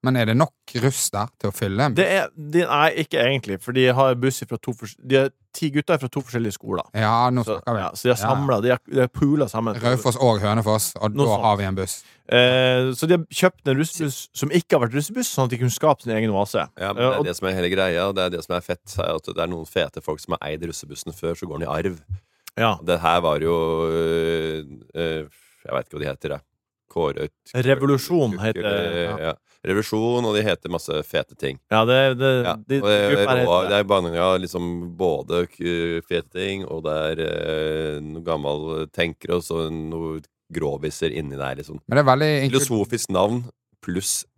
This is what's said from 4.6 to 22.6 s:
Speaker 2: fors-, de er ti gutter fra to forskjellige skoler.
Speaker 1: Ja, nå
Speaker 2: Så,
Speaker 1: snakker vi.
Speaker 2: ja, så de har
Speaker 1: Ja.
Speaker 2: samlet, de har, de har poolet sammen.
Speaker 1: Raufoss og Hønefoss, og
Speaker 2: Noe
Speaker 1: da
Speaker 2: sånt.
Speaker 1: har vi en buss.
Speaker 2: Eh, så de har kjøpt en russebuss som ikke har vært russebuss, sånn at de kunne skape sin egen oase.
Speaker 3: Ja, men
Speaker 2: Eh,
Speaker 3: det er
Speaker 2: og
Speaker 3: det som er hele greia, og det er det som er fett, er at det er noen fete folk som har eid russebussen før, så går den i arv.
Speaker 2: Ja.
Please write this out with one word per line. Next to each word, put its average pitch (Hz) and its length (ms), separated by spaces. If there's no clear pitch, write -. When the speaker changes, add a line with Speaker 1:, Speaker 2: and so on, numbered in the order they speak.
Speaker 2:
fors-, 110 240
de 131 200
er 135 140
ti 156 180
gutter 147 280
fra 131 100
to 139 140
forskjellige 117 320
skoler. - 400
Speaker 1:
Ja, 113 360
nå 123 140
Speaker 2:
Så, 107 140
Speaker 1:
snakker 120 160
vi. 101 80
Speaker 2:
ja, 90 80
så - 120
de 123 60
har 120 80
Speaker 1:
Ja. 98 60
Speaker 2:
samlet, 135 280
de 120 80
har, 123 80
de 135 120
har 127 80
poolet 143 420
sammen. 113 320
Speaker 1:
Raufoss 123 340
og 120 240
Hønefoss, 107 600
og 107 140
Speaker 2:
Noe 139 120
Speaker 1:
da 107 80
Speaker 2:
sånt. 107 80
Speaker 1:
har 107 140
vi 101 80
en 95 100
buss. 95 300
Speaker 2:
Eh, 127 680
så 160 140
de 180 100
har 160 80
kjøpt - 420
en 135 100
russebuss 156 540
som - 180
ikke 170 280
har 120 100
vært 117 60
russebuss, 214 400
sånn 135 100
at 120 60
de 120 80
kunne 123 120
skape 151 320
sin 113 140
egen 110 140
oase. 101 380
Speaker 3:
Ja, 98 140
men 120 100
Speaker 2:
Eh, 127 80
Speaker 3:
det 131 40
er - 40
Speaker 2:
og 147 60
Speaker 3:
det 87 120
som 95 120
er 92 40
hele 90 180
greia, 92 380
og 98 60
det 92 100
er 90 60
det 85 140
som 90 120
er 87 40
fett, - 380
er 85 160
at 80 100
det 87 140
er 85 100
noen 82 180
fete 78 360
folk 76 180
som - 200
har 73 80
eid 78 140
russebussen 80 500
før, 101 220
så - 120
går 76 140
den 80 80
i 65 40
arv. 85 280
Speaker 2:
Ja. 113 260